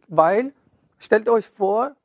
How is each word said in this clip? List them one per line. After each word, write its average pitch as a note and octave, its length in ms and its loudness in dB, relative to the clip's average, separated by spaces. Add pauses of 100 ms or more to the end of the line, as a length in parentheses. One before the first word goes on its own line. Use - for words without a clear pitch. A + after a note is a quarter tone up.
weil, F#3+ 460 0 (440)
stellt A3 320 -2
euch A#3 200 0
vor A3 560 -4